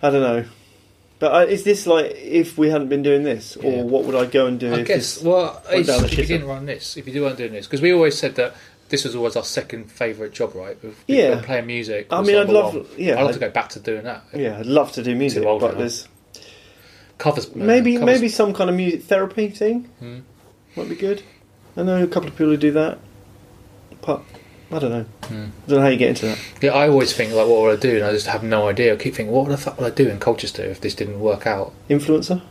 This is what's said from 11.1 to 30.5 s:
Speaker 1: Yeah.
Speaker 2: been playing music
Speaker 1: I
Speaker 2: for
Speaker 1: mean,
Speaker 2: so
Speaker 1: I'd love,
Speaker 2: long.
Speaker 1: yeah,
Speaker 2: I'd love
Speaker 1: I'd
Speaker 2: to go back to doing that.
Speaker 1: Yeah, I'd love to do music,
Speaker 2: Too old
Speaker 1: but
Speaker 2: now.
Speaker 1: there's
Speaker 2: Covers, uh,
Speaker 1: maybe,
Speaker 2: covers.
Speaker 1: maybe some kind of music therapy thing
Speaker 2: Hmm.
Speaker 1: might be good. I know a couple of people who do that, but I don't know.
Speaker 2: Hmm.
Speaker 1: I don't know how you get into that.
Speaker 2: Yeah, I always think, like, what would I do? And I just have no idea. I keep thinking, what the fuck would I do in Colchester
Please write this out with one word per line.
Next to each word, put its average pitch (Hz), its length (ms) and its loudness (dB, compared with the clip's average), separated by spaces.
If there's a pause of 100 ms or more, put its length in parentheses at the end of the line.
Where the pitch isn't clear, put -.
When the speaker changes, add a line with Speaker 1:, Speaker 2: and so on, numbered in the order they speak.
Speaker 1:
Yeah. 139 160 4
Speaker 2:
been 117 100 -6
playing 123 220 -4
music 110 440 -6
Speaker 1:
I 165 60 -2
Speaker 2:
for 190 60 0
Speaker 1:
mean, 202 140 4
Speaker 2:
so 208 60 6
Speaker 1:
I'd 196 60 0
love, 208 280 4
Speaker 2:
long. 139 100 -8 (100)
Speaker 1:
yeah, 160 200 0
Speaker 2:
I'd 123 40 2
love 139 80 4
Speaker 1:
I'd 127 60 0
Speaker 2:
to 110 60 -8
go 110 100 -4
back 113 200 -4
to 107 100 -16
doing 110 240 -6
that. 113 280 -12
Speaker 1:
Yeah, 120 260 -4
I'd 110 80 -8
love 143 260 2
to - 100 -8
do 123 120 -2
music, 127 280 -2
Speaker 2:
Too 104 80 0
old 107 100 2
Speaker 1:
but 117 140 0
Speaker 2:
now. 98 60 -10
Speaker 1:
there's 120 280 -6 (1120)
Speaker 2:
Covers, - 300 0
uh, - 80 -20
Speaker 1:
maybe, 233 420 4
Speaker 2:
covers. 240 80 2
Speaker 1:
maybe 240 240 4
some 202 240 2
kind 185 160 0
of 180 60 2
music 180 260 0
therapy 196 480 0
thing 220 340 -2 (140)
Speaker 2:
Hmm. 123 200 -14 (580)
Speaker 1:
might 175 120 -8
be 170 80 -6
good. 196 260 -4 (540)
I 175 60 -4
know 185 200 2
a 175 40 2
couple 165 240 -2
of - 40 -18
people 156 180 2
who 147 40 2
do 147 160 4
that, 156 260 0 (1040)
but 143 220 -4 (500)
I 160 60 -4
don't 139 120 -2
know. 117 140 -4 (200)
Speaker 2:
Hmm. 117 100 -12 (320)
Speaker 1:
I - 20 -16
don't 139 100 4
know 139 40 6
how 139 60 6
you 131 80 4
get 120 140 2
into - 160 -2
that. 110 120 -4 (220)
Speaker 2:
Yeah, 139 100 2
I 143 180 4
always 135 240 4
think, 110 200 -2
like, 110 160 4
what 117 140 6
would 107 140 4
I 104 40 -6
do? 123 160 2
And 104 80 0
I 104 80 0
just 107 160 -2
have 113 160 -4
no 107 240 2
idea. 110 240 4
I 104 40 2
keep 131 200 -6
thinking, 110 180 -4
what 139 140 2
the 139 80 0
fuck - 240 -8
would 123 120 -2
I - 20 -10
do 131 140 4
in 101 120 -4
Colchester - 420 -2